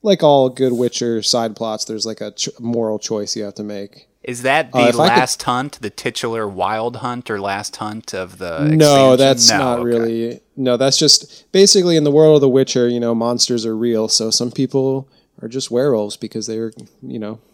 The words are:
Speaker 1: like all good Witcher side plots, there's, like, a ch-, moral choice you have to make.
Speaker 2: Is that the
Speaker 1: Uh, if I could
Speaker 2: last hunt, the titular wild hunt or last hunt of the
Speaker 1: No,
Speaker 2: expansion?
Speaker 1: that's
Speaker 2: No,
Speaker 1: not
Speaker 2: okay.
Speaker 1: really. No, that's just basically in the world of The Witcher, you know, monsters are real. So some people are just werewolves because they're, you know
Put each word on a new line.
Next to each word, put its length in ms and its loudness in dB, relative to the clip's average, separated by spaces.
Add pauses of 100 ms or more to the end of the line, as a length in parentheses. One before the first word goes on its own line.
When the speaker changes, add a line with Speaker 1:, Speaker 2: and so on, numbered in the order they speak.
Speaker 1:
like 220 2
all 260 6
good 240 0
Witcher 480 -2
side 340 -2
plots, 300 -6
there's, 200 -8
like, 140 -10
a 120 -12
ch-, 180 -10 (100)
moral 400 -4
choice 380 -8
you 60 -8
have 120 -12
to 80 -12
make. 440 -14 (160)
Speaker 2:
Is 200 -10
that 280 0
the 80 -2
Speaker 1:
Uh, 80 4
if 80 2
I 140 2
could 100 4
Speaker 2:
last 240 -2
hunt, 380 -4
the 80 -8
titular 580 -6
wild 500 -4
hunt 320 -10
or 120 -4
last 340 -6
hunt 380 -10
of 240 -10
the 220 -8
Speaker 1:
No, 540 6
Speaker 2:
expansion? 40 6
Speaker 1:
that's 320 4
Speaker 2:
No, 80 2
Speaker 1:
not 220 0
Speaker 2:
okay. 60 -4
Speaker 1:
really. 540 -2 (160)
No, 220 0
that's 200 2
just 540 0
basically 460 4
in 80 2
the 60 2
world 240 8
of 60 6
The 80 4
Witcher, 380 2
you 140 -2
know, 120 -2
monsters 520 -2
are 100 -4
real. 320 -2
So 240 -2
some 180 -2
people 600 -4 (320)
are 80 -12
just 200 -10
werewolves 460 -2
because 320 -10
they're, 240 -8 (300)
you 180 -12
know 200 -12 (140)